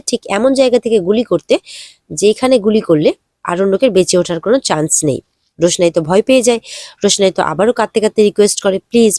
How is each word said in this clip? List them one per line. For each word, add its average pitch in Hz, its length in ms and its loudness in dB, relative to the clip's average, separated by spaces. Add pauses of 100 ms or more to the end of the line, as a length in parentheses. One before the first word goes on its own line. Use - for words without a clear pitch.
ঠিক 233 220 -4
এমন 220 260 0
জায়গা 254 240 2
থেকে 226 220 0
গুলি 214 240 0
করতে, 180 300 -2 (560)
যেখানে 214 480 0
গুলি 208 220 0
করলে 165 300 2 (340)
আরণ্যকের 190 460 0
বেঁচে 185 280 0
ওঠার 170 220 -4
কোনো 220 180 0
চান্স 156 460 -4
নেই। 131 160 -2 (380)
রোশনাই 170 320 0
তো 165 100 -2
ভয় 180 220 0
পেয়ে 262 200 2
যায়। 233 180 0 (440)
রোশনাই 190 280 2
তো 185 100 -4
আবারও 170 300 0
কাঁদতে - 280 -4
কাঁদতে 214 220 0
রিকোয়েস্ট 208 380 2
করে, 190 180 -2
"প্লিজ, 226 400 2